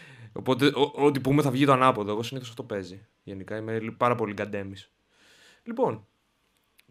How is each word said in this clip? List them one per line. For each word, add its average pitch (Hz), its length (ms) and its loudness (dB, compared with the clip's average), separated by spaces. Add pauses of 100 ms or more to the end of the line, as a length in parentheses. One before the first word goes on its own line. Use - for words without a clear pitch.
(340)
Οπότε, 127 320 0
ο-, 143 300 2
ό,τι 139 240 4
πούμε 135 220 2
θα 143 100 2
βγει 135 140 2
το 139 60 6
ανάποδο. 123 400 4
Εγώ 107 120 -2
συνήθως 127 260 -10
αυτό 127 140 -12
παίζει. 98 420 -10 (180)
Γενικά, 98 340 -10
είμαι 110 220 -6
λι-, 113 120 -8
πάρα 123 240 4
πολύ 107 180 -2
γκαντέμις. 101 560 -8 (760)
Λοιπόν, 190 420 -4 (840)